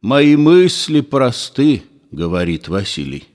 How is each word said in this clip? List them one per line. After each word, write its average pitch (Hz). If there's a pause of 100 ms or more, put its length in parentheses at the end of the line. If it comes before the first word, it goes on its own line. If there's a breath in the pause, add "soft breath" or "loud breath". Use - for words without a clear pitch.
«Мои 143
мысли 160
просты», 135 (260)
говорит 85
Василий. 76